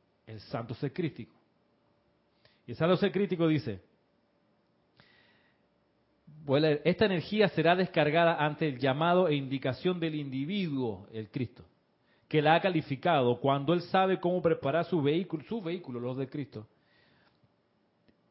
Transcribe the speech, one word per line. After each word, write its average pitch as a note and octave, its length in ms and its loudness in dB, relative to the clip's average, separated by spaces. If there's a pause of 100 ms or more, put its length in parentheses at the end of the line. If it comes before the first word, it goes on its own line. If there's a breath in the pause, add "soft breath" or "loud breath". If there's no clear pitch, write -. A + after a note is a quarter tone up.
(260)
El A2 140 -16
santo A#2 340 -8
ser C3+ 180 -6
crístico. D3+ 420 -8 (1300 soft breath)
Y A#2+ 60 -12
el - 40 -10
santo E3+ 200 4
ser G3 160 0
crístico F#3 340 0
dice, C3 340 0 (2750 soft breath)
voy C#3 140 2
a - 20 4
leer, D3+ 240 2
Esta F3+ 200 2
energía G3+ 440 2
será E3 280 4
descargada E3 680 2
ante D3+ 240 -2
el B2+ 100 -6
llamado D#3+ 500 2
e D3+ 60 2
indicación C#3 640 -4
del D#3+ 160 -4
individuo, C#3 960 -4
el A2 180 -10
Cristo, - 340 -6 (640 soft breath)
que D#3 140 2
la D#3 140 6
ha E3+ 40 4
calificado C#3+ 800 0
cuando C#3 340 0
él F3 100 0
sabe F#3+ 360 0
cómo F3+ 240 -2
preparar D#3+ 440 0
su F3 140 0
vehículo, D#3 440 0
su - 180 -8
vehículo, E3 380 -8
los B2+ 160 -6
de C3+ 120 -6
Cristo, A#2+ 380 -10 (1600 soft breath)